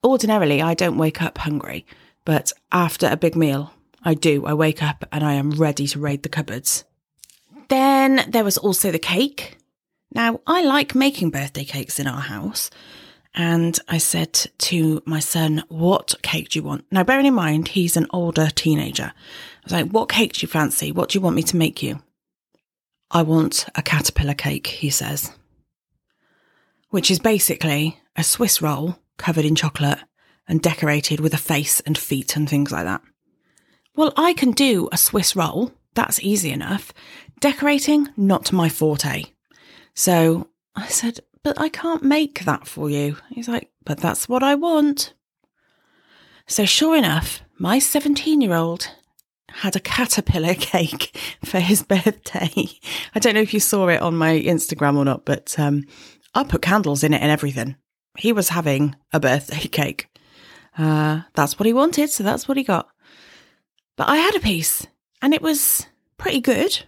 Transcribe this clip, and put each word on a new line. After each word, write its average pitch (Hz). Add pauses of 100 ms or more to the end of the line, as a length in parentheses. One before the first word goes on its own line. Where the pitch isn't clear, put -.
Ordinarily, 208
I 165
don't 170
wake 156
up -
hungry, 147 (400)
but - (180)
after 175
a 123
big 160
meal, 147 (320)
I 165
do. 147
I 151
wake 156
up 147
and 151
I 147
am 139
ready 147
to 143
raid 143
the 147
cupboards. - (840)
Then 269
there 220
was 196
also 196
the 165
cake. 240 (540)
Now, 226
I 359
like 285
making 262
birthday 139
cakes -
in 139
our 131
house. 139 (640)
And 170 (120)
I 160
said 160 (260)
to 160
my 160
son, 156
"What 165
cake -
do 160
you -
want?" 147
Now, 190
bearing 269
in 269
mind, 160
he's 175
an 165
older 170
teenager. -
I -
was -
like, 175
"What 220
cake 214
do -
you 160
fancy? 151
What 175
do 196
you -
want 175
me 165
to 165
make -
you?" - (1080)
"I 170
want 160
a -
caterpillar 143
cake," 143
he -
says, - (1600)
which 185
is 185
basically 160 (160)
a 165
Swiss -
roll 156 (160)
covered 160
in 151
chocolate 147 (480)
and 160
decorated 151
with 156
a 151
face 143
and 151
feet -
and 151
things 143
like 82
that. 92 (920)
Well, 302
I 330
can 254
do 240
a 175
Swiss -
roll. 190 (220)
That's -
easy 196
enough. - (480)
Decorating, 285
not 196
my 175
forte. 147 (720)
So 170 (240)
I 196
said, - (220)
"But -
I 311
can't 330
make 294
that 151
for 151
you." 143 (140)
He's 240
like, 233 (140)
"But 147
that's -
what 254
I 277
want." 294 (1300)
So -
sure 320
enough, 165 (160)
my 190
seventeen-year-old 277 (580)
had -
a 190
caterpillar 175
<laughs> 147
cake - (280)
for -
his 190
birthday. - (460)
I 226
don't 220
know 214
if 220
you 208
saw 196
it 170
on 165
my 160
Instagram 151
or 143
not, 135
but, -
um, 143 (500)
I 254
put -
candles 165
in 151
it -
and 147
everything. 135 (420)
He 233
was 202
having 147 (160)
a 156
birthday 143
<laughs> -
cake. - (680)
Uh, 156 (140)
that's 147
what 202
he 226
wanted, 294
so -
that's -
what 269
he 269
got. 185 (1080)
But -
I 285
had 359
a 381
piece, 170 (340)
and 277
it 311
was - (320)
pretty -
good. 277